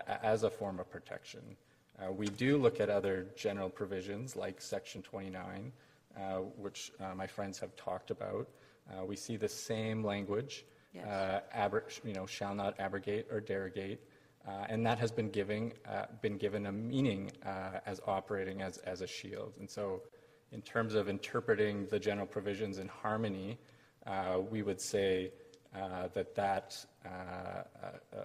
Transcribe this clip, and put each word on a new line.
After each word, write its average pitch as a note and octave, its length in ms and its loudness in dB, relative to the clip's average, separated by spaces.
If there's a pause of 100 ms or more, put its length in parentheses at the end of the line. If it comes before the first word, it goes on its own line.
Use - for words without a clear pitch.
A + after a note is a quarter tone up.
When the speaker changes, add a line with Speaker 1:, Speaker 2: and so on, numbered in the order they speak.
Speaker 1:
a-, G#2 180 0
as A2 180 6
a G#2+ 60 6
form F#2+ 300 -2
of F2+ 100 -6
protection. - 520 -10 (600)
Uh, F#2+ 100 0
we G2+ 140 0
do B2 320 6
look A#2+ 220 8
at G#2 100 6
other F#2+ 460 4
general G2 340 0
provisions G2+ 680 -4
like F#2+ 240 -4
Section - 440 -6
twenty-nine, F#2+ 680 -8 (460)
uh, F#2+ 200 -2 (200)
which, - 420 -6
uh, F#2+ 140 -4
my F#2+ 140 -2
friends G2+ 320 -4
have - 160 -6
talked - 340 -4
about. G#2 400 -2 (420)
Uh, F#2+ 140 -6
we G2+ 100 -4
see A2+ 220 -4
the G#2 100 4
same A2 560 0
language, G2+ 600 0 (280)
Speaker 2:
Yes. F2 120 -10
Speaker 1:
uh, G2 360 2 (140)
abro-, G#2 280 4 (200)
you A2 100 -4
know, F#2+ 120 -2
shall G2+ 300 -2
not G2+ 240 0
abrogate G2 520 0
or A2 80 2
derogate, G2 600 -2 (480)
uh, G2 200 -4
and A2+ 180 2
that A#2 120 6
has A2+ 140 2
been A2 180 2
giving, G#2 440 0 (140)
uh, G2+ 200 -2 (140)
been G#2 160 2
given G2+ 280 0
a G2+ 60 -2
meaning, A2 600 2 (140)
uh, F#2+ 400 -4
as G2 220 -4
operating F#2+ 560 0
as, F#2 160 -4
as F#2 220 -6
a F2+ 60 -2
shield. G#2 520 -8
And G2 100 -10
so, F#2+ 320 -2 (500)
in A2 120 -8
terms A2+ 320 2
of G2+ 120 6
interpreting G#2 800 4
the - 140 2
general G2+ 280 2
provisions G2+ 520 -2
in F#2+ 100 -6
harmony, G#2+ 680 0 (480)
uh, F#2 340 2 (100)
we G#2+ 140 2
would G2 180 0
say, F#2+ 500 4 (420)
uh, F#2 400 -2
that, F#2+ 220 0
that, G2 480 2 (220)
uh, F#2 40 -10
uh, F#2 540 -6 (500)
uh, G#2 120 -6